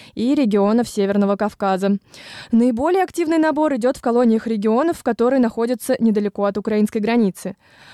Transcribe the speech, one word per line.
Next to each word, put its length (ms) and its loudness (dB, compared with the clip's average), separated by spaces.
и 200 -2
регионов 540 2
Северного 480 0
Кавказа. 640 -2
Наиболее 500 2
активный 340 -2
набор 400 2
идет 220 0
в 20 -20
колониях 460 2
регионов, 560 -2
которые 380 0
находятся 580 -2
недалеко 480 0
от 100 -2
украинской 440 -2
границы. 560 -2